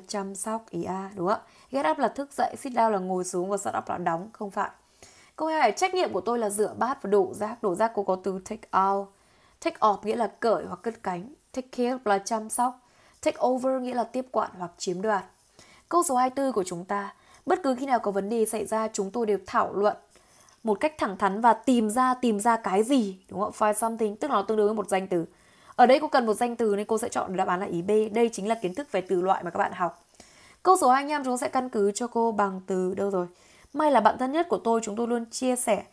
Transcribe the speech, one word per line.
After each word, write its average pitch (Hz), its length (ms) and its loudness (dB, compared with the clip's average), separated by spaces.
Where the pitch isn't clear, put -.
chăm 196 280 -6
sóc, 220 340 -6
ý 170 140 -6
A, 190 320 -6
đúng 180 120 -2
không 214 180 0
ạ? - 260 -20
Get 269 200 -2
up 302 60 -2
là 262 100 0
thức 277 260 -6
dậy, - 260 -2
sit 262 140 -8
down 226 160 4
là 208 100 2
ngồi 185 240 -2
xuống 180 260 -4
và 202 80 -2
shut - 200 -6
up - 120 -8
là - 80 -2
đóng, 175 360 -2
không 202 180 -10
phải. 190 180 -4
Câu 311 120 -2
hai 311 120 0
là 247 120 6
trách 370 220 0
nhiệm 339 200 0
của 185 80 -2
tôi 240 180 -2
là 220 100 0
rửa 202 280 0
bát 240 260 -2
và 202 60 -4
đổ 196 240 4
rác. 214 300 -8
Đổ 180 120 0
rác 220 200 2
cô 208 80 -2
có 190 200 0
từ 190 220 -4
take 220 220 -12
out. 196 280 0
Take 339 200 -4
off 208 240 4
nghĩa 214 120 -2
là 233 120 -2
cởi 185 260 0
hoặc 185 180 -12
cất 226 200 -8
cánh. 190 300 -8
Take 254 200 -8
care 247 340 -2
là 202 120 4
chăm 214 320 -4
sóc. 247 300 -2
Take - 240 -2
over 262 360 0
nghĩa 247 120 -6
là 240 100 0
tiếp 254 280 -6
quản - 260 -2
hoặc 180 200 -8
chiếm 180 240 -4
đoạt. 202 240 0
Câu 339 140 4
số 269 120 0
hai 254 140 4
mươi 254 60 -12
tư 269 160 0
của 196 120 0
chúng 175 220 -8
ta, 202 280 -6
bất 370 180 0
cứ 262 120 2
khi 254 100 -6
nào 262 140 2
có 208 120 -2
vấn 196 180 -2
đề 226 160 2
xảy 214 200 -2
ra, 220 280 -2
chúng 196 180 -4
tôi 240 140 -2
đều 208 200 2
thảo 208 280 0
luận 202 220 2
một 214 160 0
cách 311 180 0
thẳng 208 200 -2
thắn 202 240 0
và 233 120 6
tìm 226 360 2
ra, 254 240 2
tìm 233 260 0
ra 226 180 2
cái 202 260 0
gì, 220 340 2
đúng - 100 -10
không? 208 180 -2
Find 214 160 2
something, 220 420 -2
tức 285 160 -6
là 247 40 0
nó 202 60 2
tương 214 160 -2
đương 208 100 4
với 214 80 0
một 202 140 -4
danh 190 180 0
từ. 175 180 0
Ở 247 100 8
đây 262 140 8
cô 302 80 -4
cần 269 180 2
một 214 80 2
danh 240 220 -2
từ 220 200 2
nên 208 100 -2
cô 220 120 -2
sẽ 220 120 -4
chọn 190 280 -4
đáp 190 100 0
án 180 120 0
là 202 60 -4
ý 170 160 -4
B. 190 100 -2
Đây 233 200 4
chính 196 140 -6
là 220 140 0
kiến 180 140 -4
thức 285 160 -10
về 190 100 0
từ 185 200 0
loại 185 220 0
mà 175 60 -6
các 175 80 -8
bạn 196 160 0
học. 175 320 -6
Câu 370 180 6
số 277 80 6
hai 269 140 4
mươi 294 100 -2
lăm 285 100 -2
chúng 254 140 0
sẽ 285 120 -4
căn 254 200 -2
cứ 208 220 2
cho 240 160 -4
cô 233 240 0
bằng 196 360 -2
từ 185 260 0
đâu 196 160 -2
rồi? 180 180 0
May 302 180 2
là 247 80 6
bạn 214 180 4
thân 254 140 -2
nhất 330 180 0
của 202 80 0
tôi, 226 260 0
chúng 208 120 -6
tôi 233 120 -2
luôn 233 180 -2
chia 254 300 -2
sẻ, 240 360 0